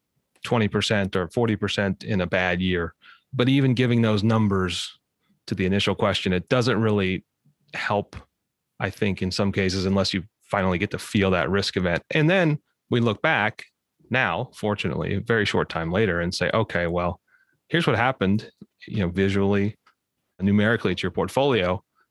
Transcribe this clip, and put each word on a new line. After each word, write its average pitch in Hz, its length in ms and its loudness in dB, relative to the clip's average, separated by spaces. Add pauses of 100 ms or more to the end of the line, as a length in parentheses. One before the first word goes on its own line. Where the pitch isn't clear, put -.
(440)
twenty 113 240 0
percent 101 480 -2
or 90 120 0
forty 113 280 0
percent 98 480 -2
in 104 180 -2
a 90 40 0
bad 90 340 0
year." 90 360 -2 (360)
But 123 180 2
even 135 260 4
giving 120 260 2
those 107 220 2
numbers 98 760 0 (480)
to - 80 -4
the 92 140 0
initial 98 260 0
question, 95 400 0
it 90 160 -2
doesn't 120 320 2
really 101 420 0 (520)
help, - 400 -4 (640)
I 98 100 -2
think, 98 320 -2
in 92 80 -2
some 98 220 -2
cases, 92 340 0
unless 98 300 2
you 87 80 -2 (180)
finally 92 380 0
get 104 100 -2
to - 80 -8
feel 98 320 0
that 87 220 0
risk 98 260 -2
event. 90 320 0
And 156 180 2
then 170 300 2 (320)
we 120 100 0
look 113 220 0
back 113 440 0 (440)
now, 113 460 0
fortunately, 95 580 -2
a 98 60 -2
very 110 260 0
short 85 240 0
time 82 220 -4
later 92 300 0
and 87 120 -4
say, - 180 -2
"Okay, 90 360 0
well, 87 340 -2 (460)
here's 165 180 -2
what 131 100 2
happened, 110 540 0 (380)
you 110 140 -4
know, 85 80 0
visually, 98 680 0 (640)
numerically 104 540 2
to - 80 -8
your 90 80 -2
portfolio. 92 720 0 (280)